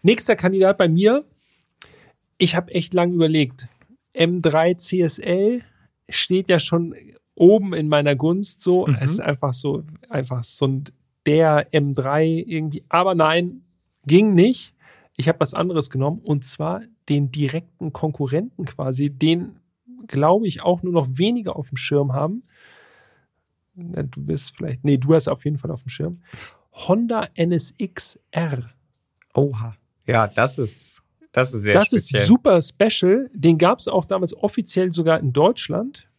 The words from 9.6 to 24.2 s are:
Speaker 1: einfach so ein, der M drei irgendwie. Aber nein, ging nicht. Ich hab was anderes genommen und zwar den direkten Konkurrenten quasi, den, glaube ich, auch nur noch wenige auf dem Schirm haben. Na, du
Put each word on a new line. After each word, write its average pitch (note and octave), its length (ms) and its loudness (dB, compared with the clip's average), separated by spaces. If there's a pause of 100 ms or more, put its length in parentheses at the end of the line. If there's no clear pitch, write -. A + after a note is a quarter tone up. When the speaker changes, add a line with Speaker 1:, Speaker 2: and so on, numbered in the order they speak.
Speaker 1:
einfach C3 340 -6
so - 240 -4
ein, C3+ 160 -4 (420)
der D3+ 480 2
M C#3+ 200 0
drei C3+ 320 0 (200)
irgendwie. D#3+ 440 -6
Aber F3+ 260 2
nein, E3+ 460 0 (440)
ging G3 280 6
nicht. G3+ 400 4 (420)
Ich C#3 140 0
hab - 100 -2
was D3 140 -2
anderes E3+ 360 -2
genommen C#3+ 340 -2
und C#3+ 200 -2
zwar F3 380 -8 (260)
den C#3+ 240 0
direkten D3+ 600 -6
Konkurrenten D#3 720 -6
quasi, C3+ 440 -4
den, D#3+ 500 -2 (480)
glaube F3 400 2
ich, - 160 -6
auch F3 200 0
nur F3+ 80 -4
noch D#3+ 200 0
wenige G3+ 440 -2
auf C#3+ 140 -10
dem C3 80 -10
Schirm C#3+ 360 -2
haben. E3 300 -4 (1300)
Na, E3+ 280 -10
du C#3 240 -10